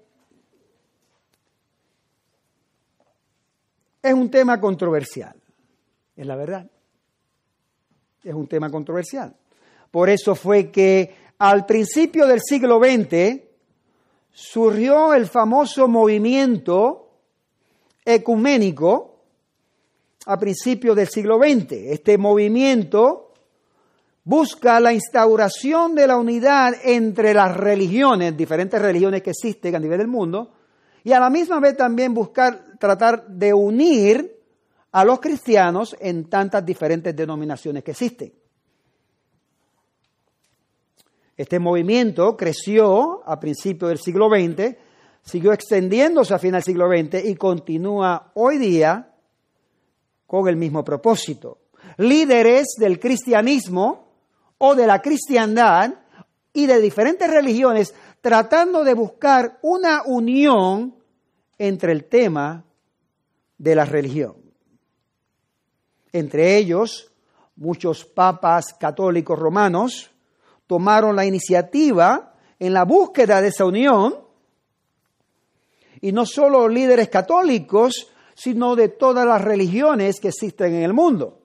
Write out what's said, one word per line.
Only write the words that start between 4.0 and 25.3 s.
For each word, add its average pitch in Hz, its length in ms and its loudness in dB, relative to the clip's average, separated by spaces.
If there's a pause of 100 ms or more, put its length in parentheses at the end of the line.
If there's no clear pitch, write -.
es 262 100 2
un 254 180 0
tema 247 300 2
controversial, 160 760 -6 (800)
es 139 100 -18
la 135 100 -10
verdad. 175 320 -12 (1500)
Es 165 120 -14
un 151 120 -10
tema 156 240 -8
controversial. 165 680 -12 (540)
Por 180 180 0
eso 202 260 0
fue 190 360 0
que 190 440 2 (240)
al 202 280 2
principio 294 600 0
del 247 140 4
siglo 247 380 2
veinte 226 760 0 (760)
surgió 247 840 0
el 240 120 2
famoso 247 600 0
movimiento 226 1200 0 (960)
ecuménico 226 1160 0 (1080)
a 196 120 -4
principios 220 580 -2
del 202 120 2
siglo 214 300 0
veinte. 151 540 0
Este 208 260 2
movimiento 220 1080 0 (960)
busca 240 580 0
la 233 120 4
instauración 226 1040 0